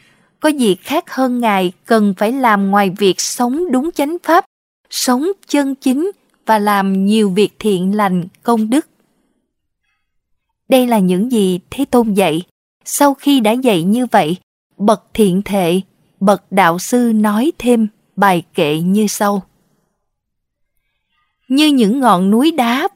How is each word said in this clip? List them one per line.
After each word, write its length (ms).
có 100
gì 260
khác 380
hơn 260
Ngài 320
cần 320
phải 140
làm 400
ngoài 180
việc 320
sống 500
đúng 200
chánh 320
pháp, 220
sống 380
chân 280
chính 360
và 140
làm 460
nhiều 240
việc 300
thiện 360
lành, 280
công 260
đức. 180
Đây 180
là 120
những 320
gì 280
Thế 160
Tôn 280
dạy. 280
Sau 280
khi 260
đã 120
dạy 320
như 220
vậy, 320
bậc 260
thiện 280
thệ, 400
bậc 320
đạo 280
sư 360
nói 420
thêm 300
bài 280
kệ 260
như 280
sau. 360
Như 200
những 320
ngọn 320
núi 200
đá 440